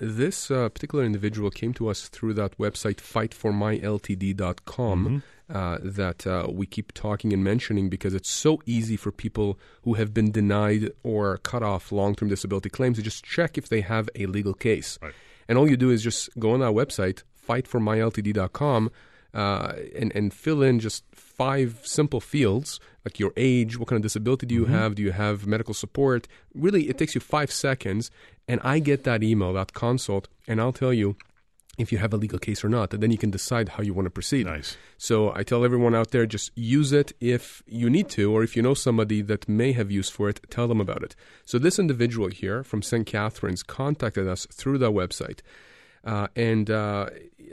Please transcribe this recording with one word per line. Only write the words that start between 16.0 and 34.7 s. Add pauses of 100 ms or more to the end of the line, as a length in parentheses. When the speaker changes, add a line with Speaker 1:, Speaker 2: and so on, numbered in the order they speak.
Speaker 1:
just
go
on
our
website, (120)
fight
for
my
L
T
D
dot
com, (440)
uh, (220)
and,
and
fill
in
just (100)
five
simple
fields, (260)
like
your
age,
what
kind
of
disability
do
you
Speaker 2:
Mm-hmm.
Speaker 1:
have,
do
you
have
medical
support? (260)
Really,
it
takes
you
five
seconds, (360)
and
I
get
that
email,
that
consult, (180)
and
I'll
tell
you (640)
if
you
have
a
legal
case
or
not,
and
then
you
can
decide
how
you
wanna
proceed.
Speaker 2:
Nice. (220)